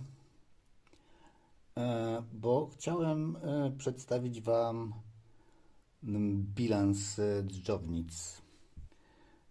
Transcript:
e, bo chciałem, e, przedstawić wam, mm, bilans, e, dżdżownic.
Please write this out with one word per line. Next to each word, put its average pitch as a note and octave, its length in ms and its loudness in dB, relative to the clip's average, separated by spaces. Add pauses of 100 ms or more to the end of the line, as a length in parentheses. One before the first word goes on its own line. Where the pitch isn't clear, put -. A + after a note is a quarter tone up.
(1800)
e, A#2 460 0 (100)
bo B2 400 2
chciałem, D#3+ 640 0
e, C#3+ 420 0
przedstawić B2 640 -2
wam, A2+ 520 2 (1080)
mm, G#2 400 2 (120)
bilans, G2+ 640 2
e, G#2 240 2
dżdżownic. E2+ 1000 -4 (1080)